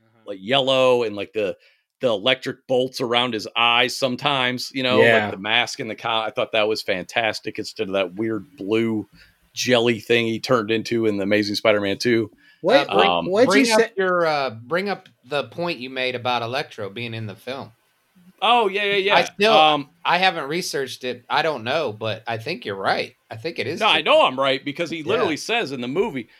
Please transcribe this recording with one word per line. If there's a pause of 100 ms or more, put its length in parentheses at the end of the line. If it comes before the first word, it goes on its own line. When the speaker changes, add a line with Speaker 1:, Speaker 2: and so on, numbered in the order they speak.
Speaker 1:
Uh-huh.
Speaker 2:
like,
yellow
and,
like,
the, (480)
the
electric
bolts
around
his
eyes
sometimes,
you
know,
Speaker 1:
Yeah.
Speaker 2:
like
the
mask
and
the
co-,
I
thought
that
was
fantastic
instead
of
that
weird
blue (460)
jelly
thing
he
turned
into
in
The
Amazing
Spider-Man
two. (300)
Speaker 1:
What,
Speaker 3:
Uh,
bring,
Speaker 2:
Um,
Speaker 1:
what'd
Speaker 3:
bring
Speaker 1:
you
Speaker 3:
up
Speaker 1:
say?
Speaker 3:
your,
uh,
bring
up (160)
the
point
you
made
about
Electro
being
in
the
film. (720)
Speaker 2:
Oh,
yeah,
yeah,
yeah.
Speaker 3:
I
still,
Speaker 2:
Um, (140)
Speaker 3:
I
haven't
researched
it.
I
don't
know,
but
I
think
you're
right. (160)
I
think
it
is
Speaker 2:
No,
I
Speaker 3:
true.
Speaker 2:
know
I'm
right
because
he
Speaker 3:
Yeah.
Speaker 2:
literally
says
in
the
movie. (120)